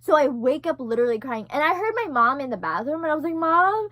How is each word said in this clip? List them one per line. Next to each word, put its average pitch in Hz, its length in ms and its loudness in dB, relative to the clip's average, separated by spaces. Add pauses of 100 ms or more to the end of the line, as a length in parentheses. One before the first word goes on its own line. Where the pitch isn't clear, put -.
So 330 160 4
I 285 120 6
wake 254 380 -2
up 311 140 -4
literally 233 380 0
crying, 220 320 -8
and 285 120 -2
I 330 120 2
heard 415 180 -2 (140)
my 349 40 -8
mom 254 300 2
in 262 100 -6
the 233 60 -4
bathroom, 190 460 -4
and 320 100 -2
I - 20 2
was 311 100 -4
like, 330 100 -4
Mom 359 580 2